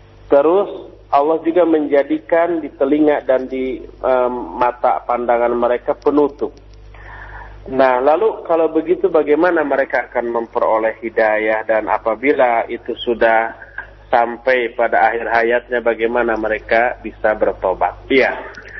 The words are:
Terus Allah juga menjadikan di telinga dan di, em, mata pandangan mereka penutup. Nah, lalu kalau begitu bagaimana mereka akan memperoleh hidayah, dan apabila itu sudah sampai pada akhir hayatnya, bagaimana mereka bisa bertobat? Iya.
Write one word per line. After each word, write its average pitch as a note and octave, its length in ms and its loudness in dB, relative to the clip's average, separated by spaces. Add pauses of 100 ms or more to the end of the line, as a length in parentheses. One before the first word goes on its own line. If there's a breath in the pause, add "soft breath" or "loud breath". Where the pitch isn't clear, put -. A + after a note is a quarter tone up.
(300)
Terus E3 640 2 (160)
Allah D#3 320 2
juga E3 240 2
menjadikan D#3 960 0
di C#3+ 80 -10
telinga D3 560 2
dan C3 240 0
di, C3 320 -6
em, B2+ 520 0 (200)
mata B2 480 0
pandangan A#2+ 560 0
mereka A#2+ 400 0
penutup. C#3+ 560 0 (1120 loud breath)
Nah, C3 320 2
lalu D#3+ 480 0
kalau E3 240 0
begitu E3 400 0
bagaimana D#3 560 2
mereka C3+ 400 -2
akan A#2+ 240 -4
memperoleh A2 720 0
hidayah, A2 640 0
dan G#2+ 240 0
apabila A#2 800 0
itu A#2 320 -8
sudah A2+ 560 0 (480 loud breath)
sampai A#2+ 720 0
pada A2 320 2
akhir A2+ 240 -4
hayatnya, A#2 480 0
bagaimana A2+ 560 0
mereka A2 640 0
bisa G#2+ 320 -2
bertobat? F#2 720 -2
Iya. A#2 320 2 (420 loud breath)